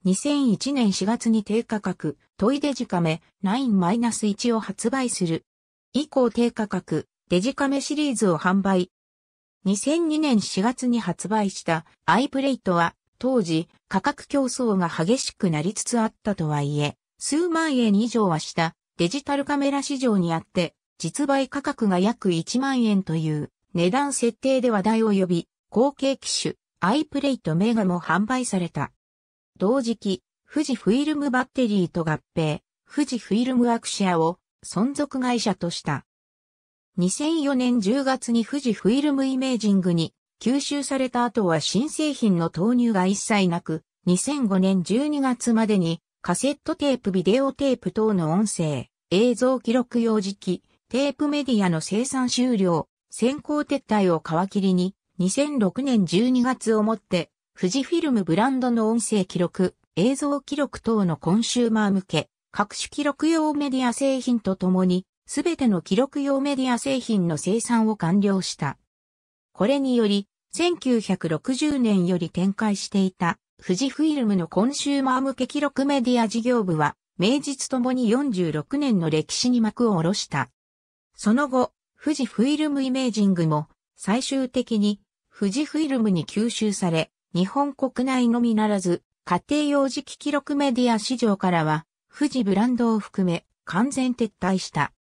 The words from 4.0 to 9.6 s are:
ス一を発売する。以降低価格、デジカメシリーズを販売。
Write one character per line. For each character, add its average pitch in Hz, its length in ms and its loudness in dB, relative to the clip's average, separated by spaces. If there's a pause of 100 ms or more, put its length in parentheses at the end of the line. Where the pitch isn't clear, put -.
ス - 160 -4
一 208 240 -2
を 226 80 0
発 214 300 -6
売 254 200 -2
す - 160 -2
る。 165 200 -4 (480)
以 294 160 -2
降 254 200 2
低 233 220 2
価 214 160 -4
格、 175 400 -4 (220)
デ 175 100 2
ジ 254 160 -2
カ 277 140 0
メ 277 120 0
シ 294 140 -4
リ 294 160 0
ー 240 40 -2
ズ 208 140 2
を 165 80 2
販 190 240 2
売。 185 300 0 (720)